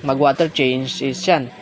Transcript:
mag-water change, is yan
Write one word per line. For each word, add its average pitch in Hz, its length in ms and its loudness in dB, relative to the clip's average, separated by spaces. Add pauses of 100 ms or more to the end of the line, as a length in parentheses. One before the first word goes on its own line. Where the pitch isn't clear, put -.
mag-water 139 400 2
change, 131 560 -2
is 135 160 -4
yan 147 320 0 (100)